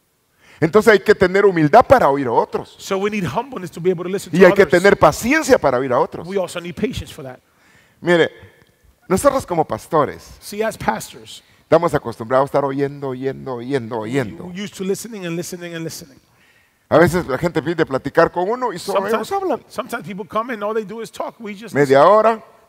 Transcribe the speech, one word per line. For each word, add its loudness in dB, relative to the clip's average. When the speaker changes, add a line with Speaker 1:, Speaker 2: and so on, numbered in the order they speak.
Speaker 1:
Entonces 4
hay 6
que 2
tener 2
humildad 6
para 6
oír 0
a -2
otros. -2
Speaker 2:
So -6
we -2
need -6
humbleness -8
to -14
be 0
able -4
to -8
listen -8
Speaker 1:
Y 2
Speaker 2:
to 8
Speaker 1:
hay 6
que 4
Speaker 2:
others. -2
Speaker 1:
tener 6
paciencia 2
para 0
oír -2
a 2
otros. -4
Speaker 2:
We -6
also -6
need -12
patience -6
for -16
that. -16
Speaker 1:
Mire, 2
nosotros 2
como -2
pastores -4
Speaker 2:
See, -8
as -6
pastors, -8
Speaker 1:
estamos 2
acostumbrados 0
a -4
estar -2
oyendo, -4
oyendo, -8
oyendo, -4
oyendo. -6
Speaker 2:
we -12
used -12
to -8
listening -6
and -6
listening -10
and -10
listening. -14
Speaker 1:
A 4
veces 2
la -4
gente -4
pide -2
platicar 0
con -4
uno -4
y -12
solo -4
ellos -2
Speaker 2:
Sometimes, -10
Speaker 1:
hablan. -4
Speaker 2:
sometimes -10
people -12
come -6
and -12
all -6
they -4
do -14
is -14
talk. -12
We -12
just -18
Speaker 1:
Media 4
Speaker 2:
listen. 8
Speaker 1:
hora, 2